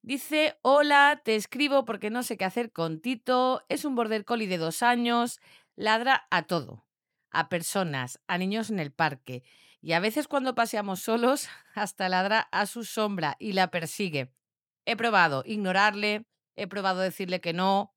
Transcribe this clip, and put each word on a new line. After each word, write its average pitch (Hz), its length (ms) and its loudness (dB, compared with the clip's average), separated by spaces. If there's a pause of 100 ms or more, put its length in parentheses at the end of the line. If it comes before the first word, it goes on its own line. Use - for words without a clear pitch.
Dice, 302 580 0
"Hola, 285 600 6
te 220 120 2
escribo 269 480 0
porque 208 260 -6
no 247 140 -4
sé 226 120 -6
qué 190 80 -4
hacer 226 280 -4
con 160 280 -4
Tito, 254 680 0
es - 160 -4
un 277 100 -2
border 220 300 -2
collie 220 240 -2
de 180 100 -2
dos 160 240 -2
años, 240 580 2 (360)
ladra 226 560 2
a 175 100 2
todo, - 460 -6 (420)
a 156 180 0
personas, 170 800 -4
a 180 100 -2
niños 202 340 -4
en 196 100 -4
el 143 120 -6
parque, 135 520 -4 (360)
y 160 120 -4
a 165 80 2
veces 220 260 -2
cuando 262 300 -2
paseamos 208 440 -2
solos, 233 480 0 (120)
<laughs> - 160 -20
hasta 196 320 -4
ladra 190 320 2 (100)
a 196 160 0
su 233 180 -10
sombra 196 540 -2
y 214 140 -6
la 185 180 2
persigue. 160 640 -6 (520)
He 226 100 -2
probado 180 500 4
ignorarle, 208 800 0 (300)
he 208 100 -6
probado 190 340 -2
decirle 180 400 -4
que 170 120 -4
no 196 440 2